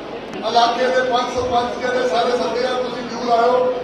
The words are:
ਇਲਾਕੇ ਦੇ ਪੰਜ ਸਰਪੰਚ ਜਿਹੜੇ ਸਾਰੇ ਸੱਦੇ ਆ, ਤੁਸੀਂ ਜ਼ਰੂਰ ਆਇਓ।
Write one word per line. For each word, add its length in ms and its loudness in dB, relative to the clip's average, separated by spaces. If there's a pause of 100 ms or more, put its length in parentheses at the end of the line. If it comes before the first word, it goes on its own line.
(380)
ਇਲਾਕੇ 500 2
ਦੇ 140 2 (100)
ਪੰਜ 220 0
ਸਰਪੰਚ 480 -2
ਜਿਹੜੇ 280 0
ਸਾਰੇ 280 2
ਸੱਦੇ 300 -2
ਆ, 140 -2
ਤੁਸੀਂ 280 -6
ਜ਼ਰੂਰ 220 -2
ਆਇਓ। 420 4 (100)